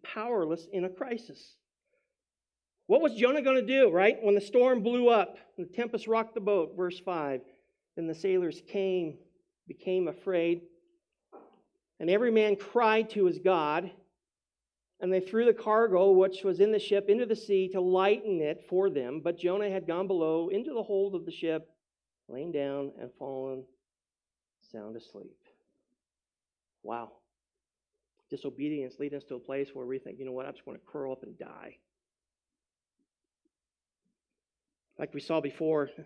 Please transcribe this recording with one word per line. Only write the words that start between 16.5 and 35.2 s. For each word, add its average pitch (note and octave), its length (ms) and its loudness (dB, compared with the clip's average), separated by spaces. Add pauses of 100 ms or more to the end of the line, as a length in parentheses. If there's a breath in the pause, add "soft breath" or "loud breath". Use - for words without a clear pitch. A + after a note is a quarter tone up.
in G#3+ 120 6
the G#3+ 60 2
ship G3+ 300 0
into A3+ 180 4
the G#3+ 100 0
sea G3 340 0
to F#3+ 100 -2
lighten F#3+ 600 2
it D3+ 280 -4
for F#3+ 200 2
them. C#3+ 340 -4
But E3+ 160 0
Jonah G3 300 0
had F#3+ 180 -4
gone E3+ 200 -2
below E3 420 0
into G#3+ 240 -4
the A3+ 100 -2
hold G3 320 0
of E3+ 120 -8
the E3+ 60 -8
ship, D#3+ 360 -4 (600)
lain D#3 240 -8
down C#3 480 -4
and B2 180 -14
fallen C3 460 -10 (1040)
sound A2 260 -14
asleep. - 400 -20 (1500)
Wow. A#2 300 -10 (1160)
Disobedience C#3 680 -8
leads C#3+ 160 -8
us C#3 100 -14
to C3 100 -14
a B2 60 -12
place C#3 340 -8
where C3 100 -12
we C3 140 -8
think, - 200 -16
"You C3+ 60 -14
know C3 80 -10
what, C3 140 -10
I'm C#3+ 80 -14
just - 100 -20
gonna - 220 -16
curl C#3 260 -10
up - 120 -12
and - 120 -18
die." - 400 -18 (3250)
Like C#3+ 140 -8
we C#3+ 80 -10